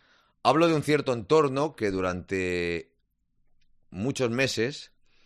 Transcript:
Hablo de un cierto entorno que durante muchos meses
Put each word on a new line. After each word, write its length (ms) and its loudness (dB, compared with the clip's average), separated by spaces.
Hablo 240 6
de 80 4
un 80 0
cierto 280 0
entorno 640 0
que 140 -2
durante 1040 -2
muchos 400 -4
meses 640 -4